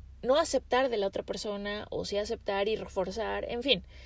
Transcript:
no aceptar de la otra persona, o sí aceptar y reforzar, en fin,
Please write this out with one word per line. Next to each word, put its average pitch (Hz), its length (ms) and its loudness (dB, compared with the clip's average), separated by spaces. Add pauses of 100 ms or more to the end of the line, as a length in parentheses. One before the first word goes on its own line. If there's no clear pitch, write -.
(220)
no 254 140 4
aceptar 269 520 4
de 240 80 0
la 196 100 2
otra 196 160 -2
persona, 202 680 -4
o 180 140 -2
sí 202 120 -2
aceptar 208 520 0
y 220 80 2
reforzar, 196 720 -2
en 240 140 -2
fin, 240 220 4 (220)